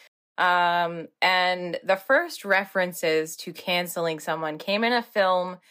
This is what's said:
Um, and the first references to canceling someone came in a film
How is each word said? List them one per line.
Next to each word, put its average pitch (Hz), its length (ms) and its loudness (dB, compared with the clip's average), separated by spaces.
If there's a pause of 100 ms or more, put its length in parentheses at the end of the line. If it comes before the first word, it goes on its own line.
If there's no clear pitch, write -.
(380)
Um, 175 720 2 (140)
and 180 600 0
the 190 140 0
first 302 480 0
references 180 960 0
to 170 160 -12
canceling 170 680 -2
someone 156 380 -4
came 202 260 -2
in 233 80 2
a 240 100 0
film 185 580 0 (120)